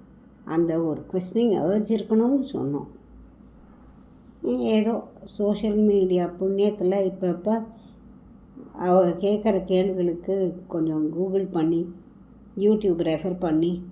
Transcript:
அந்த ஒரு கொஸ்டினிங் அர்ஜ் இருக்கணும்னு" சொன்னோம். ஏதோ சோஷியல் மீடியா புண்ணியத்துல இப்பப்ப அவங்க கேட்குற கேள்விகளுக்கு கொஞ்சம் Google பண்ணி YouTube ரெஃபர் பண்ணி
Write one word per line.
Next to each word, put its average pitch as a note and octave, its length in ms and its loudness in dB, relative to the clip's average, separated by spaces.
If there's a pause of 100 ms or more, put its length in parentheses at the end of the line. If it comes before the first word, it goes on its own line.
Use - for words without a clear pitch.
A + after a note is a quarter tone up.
(460)
அந்த E3 400 0
ஒரு D3+ 260 -4
கொஸ்டினிங் F#3+ 440 0
அர்ஜ் G3 360 0
இருக்கணும்னு" A3+ 500 2
சொன்னோம். C#3 460 -6 (1700)
ஏதோ A3 440 0 (220)
சோஷியல் G#3 520 -2
மீடியா F#3+ 480 4
புண்ணியத்துல G3 800 0
இப்பப்ப F#3+ 580 -2 (1120)
அவங்க F3+ 540 2
கேட்குற G#3 380 0
கேள்விகளுக்கு F#3 1000 0
கொஞ்சம் D#3 440 -2
Google F#3+ 400 -2
பண்ணி E3 340 0 (720)
YouTube G3+ 440 2
ரெஃபர் D#3+ 380 -2
பண்ணி E3+ 520 0